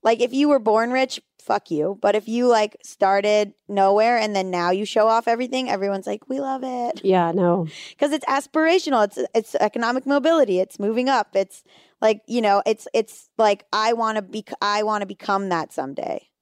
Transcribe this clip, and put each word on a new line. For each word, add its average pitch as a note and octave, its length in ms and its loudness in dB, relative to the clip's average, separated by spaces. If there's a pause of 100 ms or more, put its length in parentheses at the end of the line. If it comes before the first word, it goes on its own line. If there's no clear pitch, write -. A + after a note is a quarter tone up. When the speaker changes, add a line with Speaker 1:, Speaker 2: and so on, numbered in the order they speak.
Speaker 1:
Like, A3+ 180 0
if A#3+ 120 0
you C#4+ 160 2
were C#4+ 100 4
born A3+ 320 2
rich, C4 300 -2 (200)
fuck - 300 -4
you. E3 300 -2
But G3+ 140 2
if G#3 140 -2
you, A#3+ 180 0
like, A3 360 2
started G3+ 680 0 (160)
nowhere G3+ 500 4
and G#3+ 160 -2
then F#3+ 160 -2
now F3 200 0
you F#3+ 140 -2
show A3 240 2
off A3+ 180 2
everything, B3 420 -2
everyone's G3 380 -4
like, G#3 220 -10
"We C4+ 120 -6
love C4+ 240 -6
it." B3 400 -6
Speaker 2:
Yeah, F3+ 280 2
no. F3 340 0 (320)
Speaker 1:
'Cause C#4+ 140 0
it's D#4 140 -4
aspirational. D4+ 760 0
It's, - 140 -6 (160)
it's A3 220 -2
economic A#3+ 500 -2
mobility. C#4 540 2
It's - 180 -4
moving A3+ 300 -2
up. B3 260 -2
It's, - 300 -4 (360)
like, A3 260 2
you A#3 140 -2
know, G3+ 240 2
it's, G#3+ 300 -2
it's - 340 -2 (100)
like, G#3 340 2
"I G#3+ 200 0
wanna A3 300 -2
bec-, G3+ 300 -12 (100)
I G#3 220 0
wanna G#3 220 -4
become G3 420 -4
that E3 240 -4
someday." - 560 -8 (140)